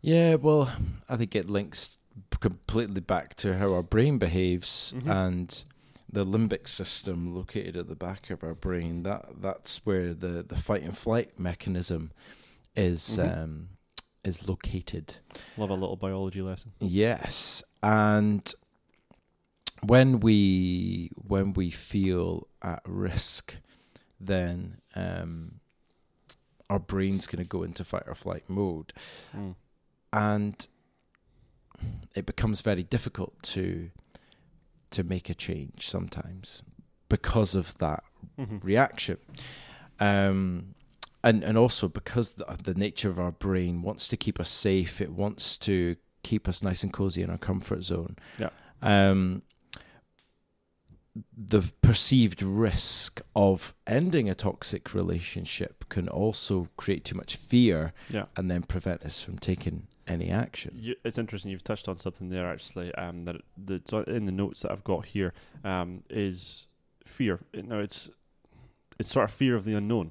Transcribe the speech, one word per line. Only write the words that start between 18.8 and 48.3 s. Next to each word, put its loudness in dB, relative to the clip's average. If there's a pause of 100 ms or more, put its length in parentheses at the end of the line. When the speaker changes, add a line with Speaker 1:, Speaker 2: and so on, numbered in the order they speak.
Speaker 1:
when 8
we, 4
when 2
we 0
feel 0 (160)
at -6
risk, -4 (640)
then, -2 (160)
um, -6 (1080)
our 2
brain's 0
gonna -4
go -4
into -8
fight -6
or -8
flight -8
mode. -2 (440)
Speaker 2:
Mm. -8 (580)
Speaker 1:
And 0 (1500)
it -4
becomes 0
very 2
difficult -4 (140)
to, -4 (1000)
to -2
make -4
a -2
change -8
sometimes -8 (460)
because 2
of 0
that -2 (360)
Speaker 2:
Mm-hmm. -6
Speaker 1:
reaction. 2 (840)
Um, 2 (480)
and, 6
and 2
also 6
because -2
the, -12 (180)
the -2
nature 0
of -4
our 0
brain 0
wants -4
to -4
keep -2
us -4
safe, 2
it -4
wants -2
to 2 (260)
keep -2
us -4
nice -2
and -2
cozy -2
in -2
our -4
comfort -2
zone. -4 (220)